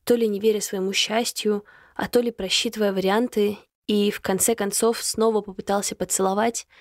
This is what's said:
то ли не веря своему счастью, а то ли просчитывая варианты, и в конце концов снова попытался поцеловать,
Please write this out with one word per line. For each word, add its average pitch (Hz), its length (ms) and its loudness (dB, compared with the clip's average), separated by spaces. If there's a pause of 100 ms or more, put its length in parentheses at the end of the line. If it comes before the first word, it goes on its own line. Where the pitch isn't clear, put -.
то 240 100 4
ли 233 120 2
не 202 120 -2
веря 208 220 2
своему 190 320 -4
счастью, 214 720 -2 (300)
а 190 120 -4
то 247 140 2
ли 233 100 0
просчитывая 208 640 -2
варианты, 208 640 0 (300)
и 208 240 2
в - 100 -6
конце 190 340 0
концов 220 480 -2
снова 220 380 0
попытался 202 540 -4
поцеловать, 196 720 -2 (140)